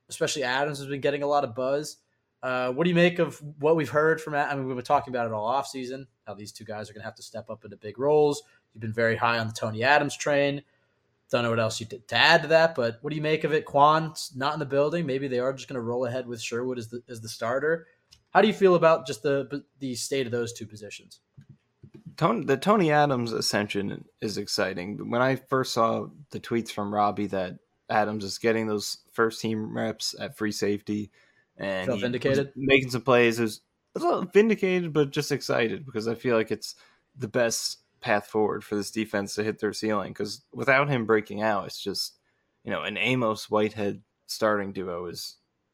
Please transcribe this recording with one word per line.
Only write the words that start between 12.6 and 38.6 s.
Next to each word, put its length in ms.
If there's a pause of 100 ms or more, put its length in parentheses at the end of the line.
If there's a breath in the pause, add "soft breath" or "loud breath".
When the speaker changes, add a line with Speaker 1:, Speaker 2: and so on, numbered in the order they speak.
Speaker 1:
but 280
what 80
do 60
you 60
make 220
of 80
it? 120
Quan's 720
not 180
in 60
the 80
building. 400
Maybe 220
they 100
are 140
just 160
gonna 120
roll 260
ahead 200
with 160
Sherwood 360
as 100
the, 200
as 120
the 80
starter. 580 (440 soft breath)
How 120
do 60
you 60
feel 200
about 320
just 160
the, 420 (140)
the 160
state 320
of 60
those 200
two 140
positions? 540 (960)
Speaker 2:
Tony, 280
the 120
Tony 340
Adams 420
ascension 720 (160)
is 180
exciting. 720
When 120
I 140
first 360
saw 360 (220)
the 100
tweets 300
from 220
Robbie 360
that 300 (300)
Adams 360
is 140
getting 280
those 320 (140)
first 280
team 360
reps 420
at 180
free 160
safety 580 (460 soft breath)
and 300
Speaker 1:
Felt 100
Speaker 2:
he 60
Speaker 1:
vindicated? 440
Speaker 2:
was 100
making 340
some 120
plays, 360
it 60
was 160 (340)
a 60
little 240
vindicated, 680
but 180
just 220
excited 540
because 220
I 60
feel 220
like 140
it's 240 (420 soft breath)
the 120
best 500 (220)
path 260
forward 380